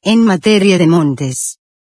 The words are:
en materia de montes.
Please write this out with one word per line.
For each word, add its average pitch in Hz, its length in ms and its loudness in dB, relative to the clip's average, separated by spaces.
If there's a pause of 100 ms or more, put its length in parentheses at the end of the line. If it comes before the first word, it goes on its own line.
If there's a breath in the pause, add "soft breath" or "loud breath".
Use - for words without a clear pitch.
en 226 220 0
materia 196 560 2
de 170 80 2
montes. 143 720 -2 (340)